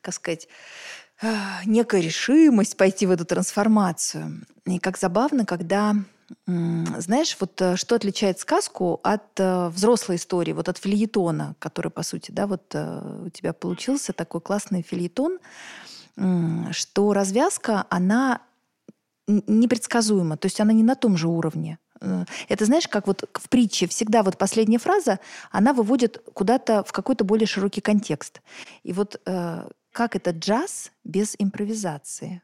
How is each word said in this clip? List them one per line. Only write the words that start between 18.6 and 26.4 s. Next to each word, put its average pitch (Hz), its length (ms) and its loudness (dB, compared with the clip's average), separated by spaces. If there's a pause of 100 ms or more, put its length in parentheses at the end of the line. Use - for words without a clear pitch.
н-, 208 200 4
непредсказуема, 214 880 2
то - 100 -4
есть 190 140 -2
она 214 140 4
не 220 100 6
на 254 120 4
том 208 200 2
же 165 120 0
уровне. 160 500 -2 (240)
Э, 185 220 -2 (240)
это, 208 180 0
знаешь, 302 220 4
как 202 200 -2
вот - 240 -2
к-, - 80 -10
в - 100 -18
притче 233 380 2
всегда 220 360 2
вот 190 140 0
последняя 220 400 2
фраза, 339 420 2 (320)
она 247 220 4
выводит 233 440 2 (160)
куда-то 220 500 2